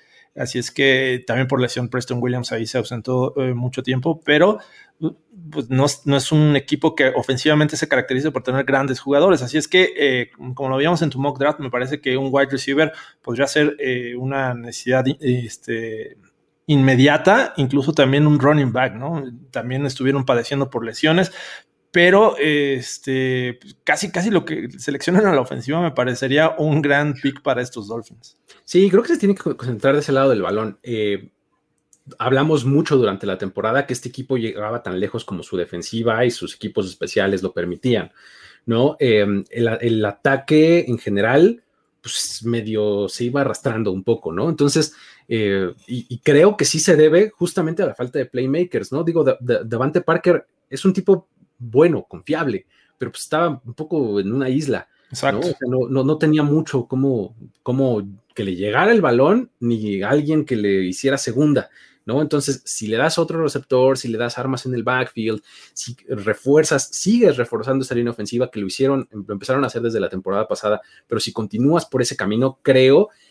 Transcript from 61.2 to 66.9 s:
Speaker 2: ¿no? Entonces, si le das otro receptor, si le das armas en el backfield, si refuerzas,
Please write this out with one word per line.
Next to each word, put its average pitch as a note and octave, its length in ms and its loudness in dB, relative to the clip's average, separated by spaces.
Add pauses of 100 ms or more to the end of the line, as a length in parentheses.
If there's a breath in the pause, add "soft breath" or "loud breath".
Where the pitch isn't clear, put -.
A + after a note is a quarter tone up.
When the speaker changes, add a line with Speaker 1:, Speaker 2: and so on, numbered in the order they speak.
Speaker 2:
¿no? C3 160 -2
Entonces, C#3+ 440 -4
si - 220 -8
le A2 100 -2
das D#3+ 220 0
otro E3 220 -2
receptor, C3 560 0
si B2+ 120 -10
le A2 80 -4
das A#2 220 -4
armas B2+ 260 -6
en B2+ 80 -6
el A#2 100 -4
backfield, A#2 580 -4 (320 loud breath)
si - 220 -12 (140)
refuerzas, C3 800 0